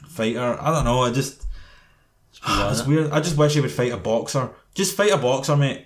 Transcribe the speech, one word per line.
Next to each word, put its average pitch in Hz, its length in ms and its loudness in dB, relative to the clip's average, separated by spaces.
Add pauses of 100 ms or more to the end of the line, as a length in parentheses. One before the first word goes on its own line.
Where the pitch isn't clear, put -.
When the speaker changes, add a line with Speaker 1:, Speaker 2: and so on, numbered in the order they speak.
Speaker 1:
fighter. 117 540 -4
I 151 100 0
don't 147 140 0
know. 123 160 2
I 120 100 2
just, 135 320 -4 (840)
Speaker 2:
It's - 100 -20
bizarre, 101 320 0
Speaker 1:
<sighs> - 0 -
it's 113 100 0
Speaker 2:
innit? 127 60 -4
Speaker 1:
weird. 151 240 2
I 151 80 2
just 160 180 -2
wish 147 180 4
he 151 60 4
would 123 100 -2
fight 123 200 -2
a 120 60 -6
boxer. 113 540 -2 (220)
Just 190 240 -2
fight 208 140 4
a - 60 4
boxer, 131 380 0
mate, 143 300 0